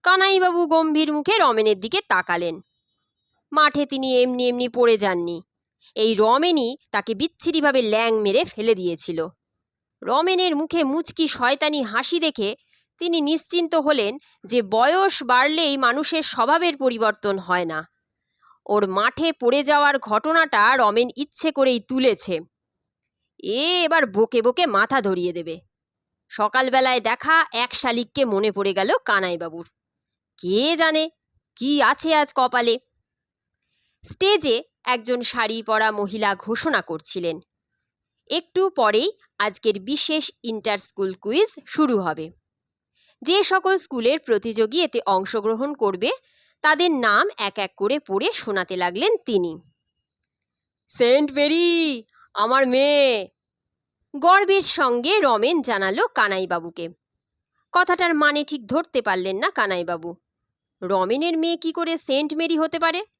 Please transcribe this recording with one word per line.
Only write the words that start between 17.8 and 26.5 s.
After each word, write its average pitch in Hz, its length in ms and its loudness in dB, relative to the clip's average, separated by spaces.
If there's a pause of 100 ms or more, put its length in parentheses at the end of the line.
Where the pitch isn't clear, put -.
ওর 208 220 2
মাঠে 233 440 -2
পড়ে 269 320 0
যাওয়ার 285 360 2
ঘটনাটা 262 800 2
রমেন 226 360 2
ইচ্ছে 294 360 -4
করেই 262 280 2
তুলেছে। 220 600 -2 (1040)
এ 311 420 0
এবার 302 220 2
বকে 220 340 0
বকে 254 240 2
মাথা 226 360 0
ধরিয়ে 180 320 -2
দেবে। 165 280 -10 (680)
সকালবেলায় 254 680 2